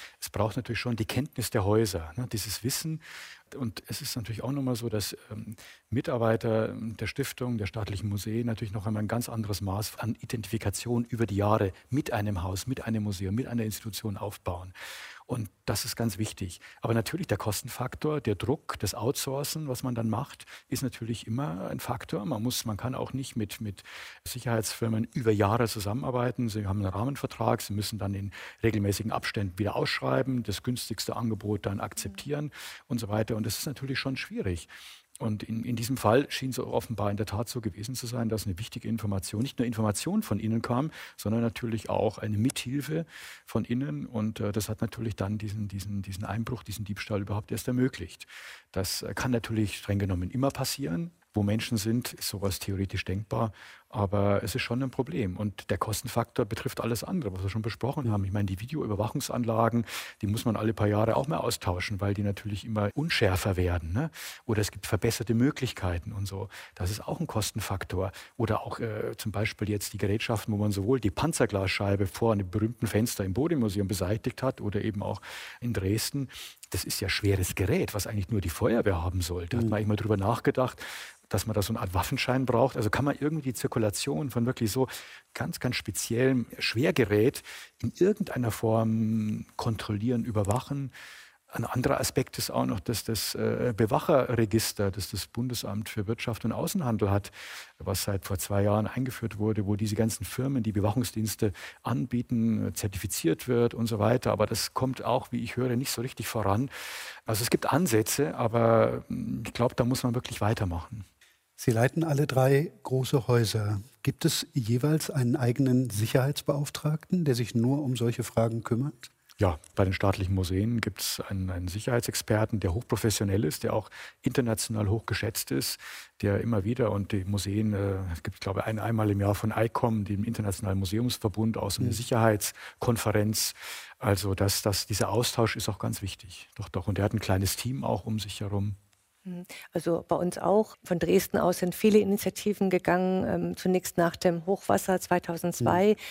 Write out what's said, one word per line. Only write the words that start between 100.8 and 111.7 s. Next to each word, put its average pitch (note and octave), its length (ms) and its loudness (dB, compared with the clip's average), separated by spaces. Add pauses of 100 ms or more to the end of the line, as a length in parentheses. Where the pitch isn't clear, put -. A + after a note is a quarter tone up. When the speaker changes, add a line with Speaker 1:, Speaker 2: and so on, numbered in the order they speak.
Speaker 1:
anbieten, A2+ 880 0
zertifiziert - 760 -2
wird A#2+ 240 4
und A2+ 140 0
so G#2+ 120 0
weiter. A2 320 4
Aber G#2 140 4
das - 280 -2
kommt C3 300 0
auch, B2 300 0
wie A#2+ 100 0
ich A2+ 140 -6
höre, B2 180 2
nicht C3+ 160 0
so A#2+ 100 -2
richtig A2 260 -6
voran. A2 420 2 (560)
Also A2 180 0
es - 60 0
gibt - 220 2
Ansätze, C#3 640 4
aber, A2+ 760 6
mm, B2+ 360 -4
ich - 80 -8
glaub, A#2+ 220 2
da B2 80 4
muss B2 200 2
man A#2+ 120 2
wirklich - 240 -4
weitermachen. G2+ 640 0 (560)
Speaker 2:
Sie - 120 2